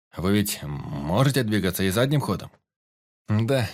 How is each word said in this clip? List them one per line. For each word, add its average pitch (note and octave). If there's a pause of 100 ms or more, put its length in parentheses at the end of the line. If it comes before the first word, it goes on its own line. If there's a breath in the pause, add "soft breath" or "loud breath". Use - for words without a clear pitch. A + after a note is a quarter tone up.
(160)
Вы F2+
ведь G#2
можете E2
двигаться G2
и G2
задним C3+
ходом? - (760)
Да, A2+